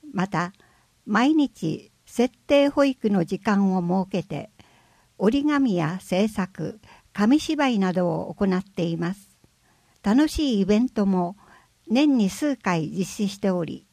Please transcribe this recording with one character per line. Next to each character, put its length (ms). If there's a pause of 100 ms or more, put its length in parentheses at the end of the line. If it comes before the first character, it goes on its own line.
(120)
ま 160
た、 260 (520)
毎 300
日 560 (160)
設 280
定 340
保 160
育 260
の 120
時 140
間 380
を 80
設 400
け 40
て、 220 (680)
折 240
り 40
紙 280
や 260
制 260
作、 520 (340)
紙 260
芝 280
居 100
な 160
ど 260
を 140
行 120
っ 180
て 180
い 160
ま 160
す。 240 (640)
楽 260
し 280
い 60
イ 40
ベ 140
ン 100
ト 160
も 320 (500)
年 300
に 140
数 240
回 340
実 160
施 240
し 80
て 140
お 120
り 300